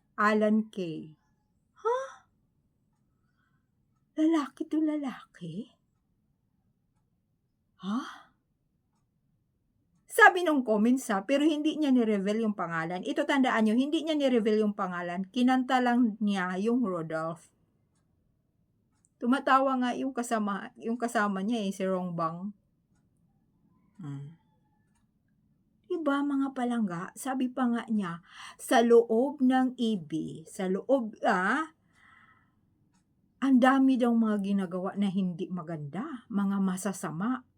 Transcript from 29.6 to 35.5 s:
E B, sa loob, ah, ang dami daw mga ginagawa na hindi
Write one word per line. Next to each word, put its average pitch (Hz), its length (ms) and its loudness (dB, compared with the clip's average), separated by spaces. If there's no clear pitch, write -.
E 220 240 -2
B, 156 480 -8
sa 185 240 -4
loob, 233 560 -2
ah, 226 400 0
ang 262 160 6
dami 262 400 6
daw 240 160 2
mga 220 240 2
ginagawa 190 560 -2
na 202 160 0
hindi 180 400 -4